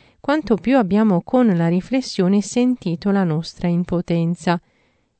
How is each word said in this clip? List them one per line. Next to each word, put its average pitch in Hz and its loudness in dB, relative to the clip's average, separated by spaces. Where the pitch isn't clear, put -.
quanto 294 0
più 254 2
abbiamo 202 2
con 240 2
la 170 2
riflessione 190 0
sentito 220 -2
la 196 0
nostra 165 -4
impotenza, 170 -2